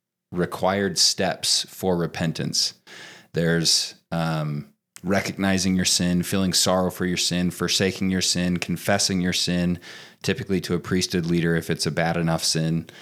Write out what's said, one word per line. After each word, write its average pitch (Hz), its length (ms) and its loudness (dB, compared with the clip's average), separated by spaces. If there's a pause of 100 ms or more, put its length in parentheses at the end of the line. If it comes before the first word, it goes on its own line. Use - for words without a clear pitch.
(320)
required 92 640 0
steps - 720 0
for 92 260 0
repentance. 80 800 -2 (600)
There's, 82 640 2 (160)
um, 78 560 -2 (360)
recognizing 95 720 2
your 90 100 2
sin, 87 380 2
feeling 95 280 0
sorrow 92 380 2
for 92 160 -4
your 90 100 0
sin, 90 360 0
forsaking 92 580 0
your 92 120 0
sin, 90 360 0
confessing 92 640 0
your 90 120 0
sin, 90 460 0 (440)
typically 95 360 -2
to 90 140 -2
a 87 60 0
priesthood 90 480 0
leader 85 280 2
if 80 140 -2
it's 80 160 -2
a 85 60 0
bad 82 260 0
enough 82 260 0
sin, 80 460 0 (120)